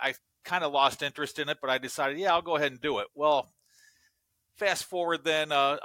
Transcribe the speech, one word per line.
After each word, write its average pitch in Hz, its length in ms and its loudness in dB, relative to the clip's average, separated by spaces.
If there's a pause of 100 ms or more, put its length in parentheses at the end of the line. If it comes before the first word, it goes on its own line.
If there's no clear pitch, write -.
I, 135 80 0
I 127 60 -4 (300)
kinda 180 220 -2
lost 139 360 2
interest 143 340 -6
in 147 100 -4
it, 151 140 -4
but 135 80 -2
I 131 80 2
decided, 139 400 -4
"Yeah, 185 160 2
I'll 170 80 2
go 165 140 -2
ahead 147 160 2
and 123 100 -16
do 143 160 -2
it." 101 160 -4
Well, 147 400 0 (1040)
fast 196 300 0
forward 170 400 -2
then, 156 260 0
uh, 139 340 4